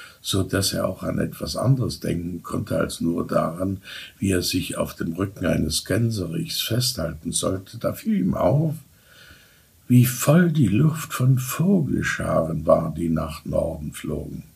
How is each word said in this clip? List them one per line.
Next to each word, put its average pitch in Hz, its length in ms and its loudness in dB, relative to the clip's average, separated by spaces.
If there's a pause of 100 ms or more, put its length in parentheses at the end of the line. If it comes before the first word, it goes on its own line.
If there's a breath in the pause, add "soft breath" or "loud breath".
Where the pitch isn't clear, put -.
(200 loud breath)
so 95 220 -2
dass 98 320 -2
er 90 120 0
auch 92 160 -6
an 82 160 -2
etwas - 380 -4
anderes 120 440 2
denken 85 420 -4
konnte - 340 -4
als - 240 -2
nur 85 260 -2
daran, 87 520 -2 (400 loud breath)
wie 98 140 0
er 90 100 2
sich - 340 -4
auf - 180 -4
dem 85 200 -6
Rücken 98 320 -4
eines 78 400 0
Gänserichs 90 760 -2
festhalten 80 720 -2
sollte, 95 460 -4
da - 160 -2
fiel 214 240 -2
ihm 107 160 0
auf, 147 400 2 (1120 loud breath)
wie 123 160 8
voll 170 480 4
die 143 160 4
Luft 120 460 2
von 127 240 4
Vogelscharen 82 1300 0
war, 80 280 4
die 82 140 -2
nach 78 380 -2
Norden 76 480 -2
flogen. - 500 -8 (120)